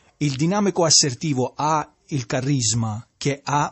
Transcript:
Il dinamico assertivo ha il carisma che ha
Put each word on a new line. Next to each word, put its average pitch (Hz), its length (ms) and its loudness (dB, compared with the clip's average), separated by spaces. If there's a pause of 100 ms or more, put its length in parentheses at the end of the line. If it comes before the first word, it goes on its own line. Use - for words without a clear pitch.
(180)
Il 147 180 0
dinamico 180 480 2
assertivo 139 720 2
ha 151 340 0 (180)
il 131 180 -4
carisma 117 920 -2
che 139 260 -4
ha 143 300 -2